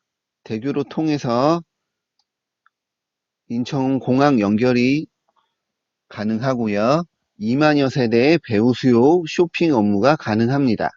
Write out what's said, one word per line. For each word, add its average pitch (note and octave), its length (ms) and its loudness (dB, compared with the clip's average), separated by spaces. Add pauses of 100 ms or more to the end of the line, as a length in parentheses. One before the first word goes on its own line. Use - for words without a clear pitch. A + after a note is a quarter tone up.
(440)
대교로 C3+ 400 -6
통해서 D3 800 -2 (1800)
인천 C3 520 -4
공항 C3 400 2
연결이 B2 680 0 (1000)
가능하고요. A2+ 960 -2 (340)
이만여 C#3 520 2
세대의 B2+ 580 2
배우 A#2 280 2
수요 C3+ 520 4
쇼핑 E3+ 460 -2
업무가 G#2 420 2
가능합니다. A2+ 800 -2